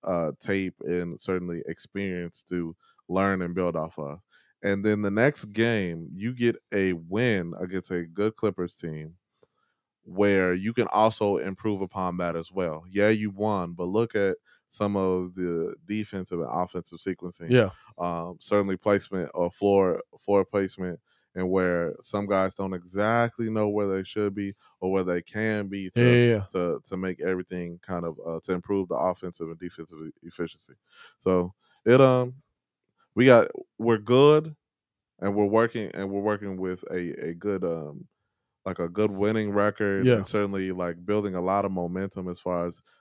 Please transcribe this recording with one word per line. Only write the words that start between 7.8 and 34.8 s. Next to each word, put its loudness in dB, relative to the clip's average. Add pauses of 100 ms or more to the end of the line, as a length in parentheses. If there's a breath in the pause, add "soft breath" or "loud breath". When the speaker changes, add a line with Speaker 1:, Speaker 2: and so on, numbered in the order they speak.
Speaker 1:
a -4
good -4
Clippers -4
team -12 (880)
where 4
you -2
can 0
also 2
improve -4
upon -4
that -2
as -8
well. -4
Yeah, 4
you 2
won, -2
but -6
look 0
at 2 (320)
some -2
of 0
the -2 (120)
defensive -6
and -6
offensive -6
sequencing. -8
Speaker 2:
Yeah. 4 (280 soft breath)
Speaker 1:
Um, -4
certainly 0
placement 0
or 0
floor, 2 (180)
floor 2
placement, -4 (360)
and -2
where 2
some -6
guys 0
don't -4
exactly 0
know 0
where 0
they 0
should -4
be -6 (260)
or -2
where 2
they -2
can -4
be -8
to, 0
Speaker 2:
Yeah, 6
yeah, 6
yeah. -2
Speaker 1:
to, -2
to -8
make -4
everything -4
kind -6
of, -6 (100)
uh, -6
to -2
improve -2
the -4
offensive -4
and -12
defensive -14
e-, -12 (140)
efficiency. -10 (440 soft breath)
So 0 (300)
it, 8
um, 6 (800)
we 4
got, 10 (300)
we're 2
good, 6 (680)